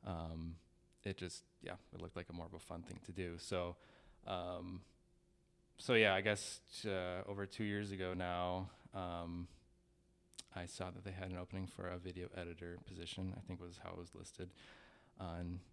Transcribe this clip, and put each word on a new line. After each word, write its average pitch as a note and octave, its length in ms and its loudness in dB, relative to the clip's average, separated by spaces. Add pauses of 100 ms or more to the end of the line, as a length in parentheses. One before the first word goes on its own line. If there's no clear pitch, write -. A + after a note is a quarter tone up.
um, E2 520 -2 (460)
it G2 140 -2
just, - 280 -6 (180)
yeah, F2+ 140 -4 (180)
it F2 80 -8
looked F2 140 -6
like F2 120 -6
a F2 60 -8
more E2+ 120 -4
of D#2+ 80 -8
a E2+ 40 -8
fun E2+ 240 -6
thing - 220 -8
to F#2 80 -8
do. E2+ 260 -2
So, F2 380 0 (500)
um, F2+ 560 -2 (960)
so - 160 4
yeah, G#2+ 200 12
I G2 60 8
guess, G#2 400 4 (240)
uh, F#2 420 2
over G2+ 200 0
two - 180 0
years G#2 260 4
ago F#2 240 2
now, F2+ 560 4 (220)
um, F2 560 -2 (1040)
I F2 120 -4
saw F#2 240 -2
that - 120 -8
they F#2+ 100 -4
had F#2 180 -2
an F2+ 80 0
opening F#2 280 -2
for F2+ 220 -2
a F2+ 100 -2
video F2 380 -4
editor F2 480 -4
position, F#2 500 -2
I - 60 -4
think F2+ 180 -4
was F2 200 -8
how F2 140 -6
it F2 40 -6
was F2 180 -8
listed F2+ 380 -8 (680)
on F2 420 0 (120)